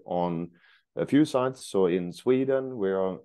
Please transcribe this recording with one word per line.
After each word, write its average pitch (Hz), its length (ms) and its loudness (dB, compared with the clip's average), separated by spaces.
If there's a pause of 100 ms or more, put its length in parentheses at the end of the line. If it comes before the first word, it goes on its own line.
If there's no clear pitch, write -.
on 87 460 -4 (440)
a - 100 -4
few 147 200 4
sites. 131 420 -2
So 95 200 2
in 87 260 0
Sweden, 131 680 0
we 95 120 0
are, 95 340 -2